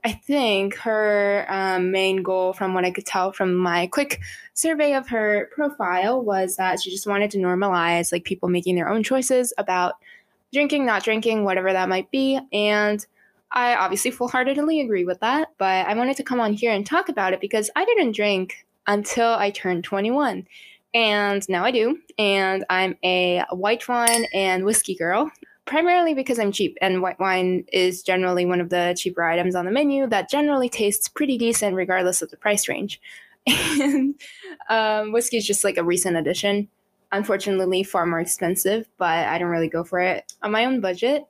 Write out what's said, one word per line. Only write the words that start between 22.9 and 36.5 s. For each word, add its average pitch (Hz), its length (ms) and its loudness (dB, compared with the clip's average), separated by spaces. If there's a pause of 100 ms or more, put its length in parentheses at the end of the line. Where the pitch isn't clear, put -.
a 180 480 2
white 202 380 -2
wine 233 460 2
and 190 300 0
whiskey 202 300 0
girl, 185 360 0 (340)
primarily 339 480 2
because 262 260 -2
I'm 202 140 0
cheap, 196 300 -2
and 185 180 2
white 185 200 -4
wine 185 520 2
is 180 300 2
generally 185 420 0
one 180 160 2
of 175 100 -2
the 175 280 2
cheaper 180 240 -4
items 175 320 0
on 175 100 -2
the 185 60 -4
menu 277 380 2
that 202 200 0
generally 277 400 2
tastes 202 400 -2
pretty 277 300 -2
decent 226 360 0
regardless 185 460 0
of 160 100 -8
the - 60 -20
price 208 320 -2
range. - 380 -6
<laughs> - 40 -20 (720)
And, 277 340 2 (540)
um, 214 440 0
whiskey 233 260 0
is 208 80 -2
just, 202 180 0
like, 196 140 0
a 170 60 0
recent 175 340 0
addition. 202 500 0 (440)